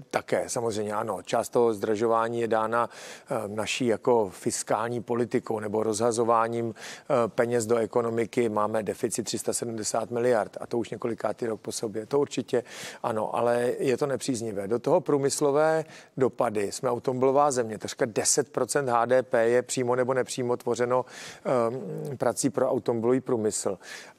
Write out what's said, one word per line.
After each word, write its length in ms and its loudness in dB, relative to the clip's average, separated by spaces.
také, 380 -2
samozřejmě 460 -4
ano. 280 -4
Část 260 -2
toho 260 4
zdražování 640 0
je 80 0
dána, 420 2
eh, 40 -2
naší 380 -2
jako 460 2
fiskální 680 -2
politikou 600 -2
nebo 220 -2
rozhazováním, 920 2
eh, 540 -2
peněz 380 0
do 100 2
ekonomiky. 720 0
Máme 340 0
deficit 400 -2
tři 160 -6
sta 140 -2
sedmdesát 580 -4
miliard 500 2
a 60 -10
to 120 -2
už 120 -4
několikátý 560 -4
rok 140 -4
po 120 -10
sobě. 340 -6
To 140 0
určitě 420 0
ano, 340 -2
ale 420 2
je 180 2
to 100 0
nepříznivé. 640 -4
Do 100 0
toho 220 2
průmyslové 840 2
dopady. 560 0
Jsme 180 -2
automobilová 600 2
země. 280 -2
Takřka 300 -6
deset 400 0
procent 400 0
H 160 2
D 180 4
P 260 2
je 140 4
přímo 340 0
nebo 180 2
nepřímo 420 -2
tvořeno, 480 0
ehm, 720 -2
prací 340 0
pro 200 2
automobilový 500 2
průmysl. 580 -2